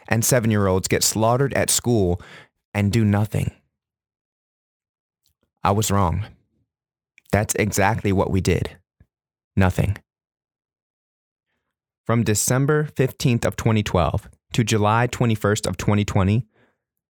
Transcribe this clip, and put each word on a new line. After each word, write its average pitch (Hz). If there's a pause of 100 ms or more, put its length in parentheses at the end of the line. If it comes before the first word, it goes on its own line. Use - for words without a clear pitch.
and 113
seven-year-olds 104
get -
slaughtered 120
at -
school 98 (540)
and 101
do 113
nothing. 104 (2000)
I 95
was 104
wrong. 98 (1040)
That's 104
exactly 101
what 95
we 92
did. - (800)
Nothing. 98 (2000)
From 117
December 139 (100)
fifteenth 120
of 98
twenty 110
twelve - (240)
to 123
July 110
twenty-first 110
of 95
twenty 104
twenty, 104 (640)